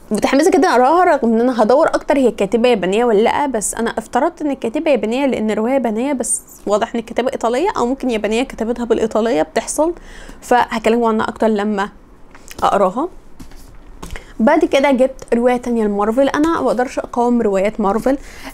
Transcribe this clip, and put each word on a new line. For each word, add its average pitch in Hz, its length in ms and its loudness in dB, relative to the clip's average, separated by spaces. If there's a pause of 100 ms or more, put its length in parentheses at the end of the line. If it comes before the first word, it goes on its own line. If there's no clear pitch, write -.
(120)
متحمسة 277 400 2
جدًا 370 160 4
أقراها، 285 360 4
رغم 269 300 2
إن 226 80 2
أنا 240 220 2
هدور 262 240 4
أكتر - 300 0
هي 254 140 4
كاتبة 220 380 0
يابانية 208 360 2
ولا 220 160 4
لأ، 247 240 0
بس 240 280 -4
أنا 233 160 -4
افترضت 277 520 -4
إن 294 100 -2
الكاتبة 294 400 -2
يابانية 240 340 0
لأن 220 260 0
الرواية 220 220 0
يابانية، 247 400 -2
بس 247 280 -4 (260)
واضح 208 260 0
إن 233 60 -2
الكاتبة 233 340 -4
إيطالية، 247 340 -2 (100)
أو 240 80 0
ممكن 262 240 -2
يابانية 220 340 -2
كتبتها 240 420 -4
بالإيطالية 226 560 0
بتحصل، 302 520 -2 (480)
فهكلمكم 233 640 2
عنها 220 260 0
أكتر 226 180 -2
لما 208 420 0 (760)
أقراها. 202 460 2 (1300)
بعد 311 260 4
كده 285 260 2
جبت 262 420 0
رواية 247 240 2
تانية 240 260 -2
لمارفل. 214 460 0
أنا 311 320 0
ما 262 60 -2
أقدرش 247 320 -2
أقاوم 240 420 0
روايات 202 400 0
مارفل. 214 360 0 (360)